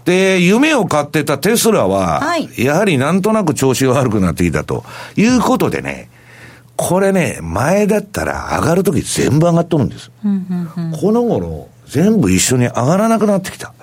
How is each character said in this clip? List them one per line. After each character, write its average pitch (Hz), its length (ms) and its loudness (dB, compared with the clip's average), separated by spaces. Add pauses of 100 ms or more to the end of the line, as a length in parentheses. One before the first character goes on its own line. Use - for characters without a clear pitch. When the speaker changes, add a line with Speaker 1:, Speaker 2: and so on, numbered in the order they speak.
Speaker 1:
で、 190 380 2
夢 247 320 4
を 226 100 2
買 151 200 0
っ - 20 -10
て 151 180 -2
た 151 140 -2
テ 220 180 0
ス 226 160 2
ラ 127 160 2
は、 92 320 0
Speaker 2:
は 339 160 -2
い。 220 220 -6
Speaker 1:
や 131 160 0
は 190 100 2
り 175 140 2
な 139 140 0
ん 190 100 0
と 214 100 0
な 220 120 0
く 151 100 0
調 135 180 2
子 135 140 0
が 127 60 2
悪 127 180 2
く 104 100 0
な 87 120 0
っ - 20 -4
て 90 100 0
き 82 80 0
た 73 120 -2
と 64 200 -6 (320)
い 190 80 4
う 247 160 4
こ 247 160 0
と 165 140 0
で 67 100 -4
ね、 69 300 -10 (680)
こ 180 240 0
れ 196 120 2
ね、 156 280 -2
前 135 460 0
だ 208 140 2
っ - 20 -12
た - 240 -6
ら 69 340 -4
上 - 60 -2
が 160 80 2
る 190 80 2
と 165 100 2
き 120 80 0
全 - 380 0
部 160 80 4
上 170 80 2
が 170 60 4
っ 165 40 0
と 170 140 0
る 127 60 2
ん 87 40 -2
で - 100 -10
す。 - 120 -20 (120)
Speaker 2:
う 208 60 -2
ん 196 180 -2 (300)
う 175 60 -8
ん - 80 -6
う 160 60 -8
ん。 - 20 -10
Speaker 1:
こ 180 140 0
の 233 100 2
頃、 87 460 -4 (200)
全 196 320 2
部 98 100 2
一 92 100 2
緒 127 180 0
に 123 80 2
上 - 60 -4
が 131 260 0
ら 220 100 2
な 226 100 2
く 208 80 2
な 202 120 2
っ - 20 -2
て 190 100 -12
き - 60 -18
た。 - 160 -16 (100)